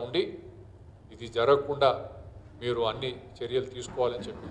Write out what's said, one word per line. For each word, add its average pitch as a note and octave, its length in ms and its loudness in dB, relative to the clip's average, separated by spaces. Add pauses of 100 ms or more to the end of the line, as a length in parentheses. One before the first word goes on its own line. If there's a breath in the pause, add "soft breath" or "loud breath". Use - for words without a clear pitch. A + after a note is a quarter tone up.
ఉండి E3+ 160 2 (920)
ఇది A#2+ 120 -10 (120)
జరగకుండా C#3 520 6 (720)
మీరు A#2+ 180 2 (100)
అన్ని C3 200 -2 (280)
చర్యలు B2 380 0
తీసుకోవాలని A#2+ 520 0
చెప్పి - 220 -10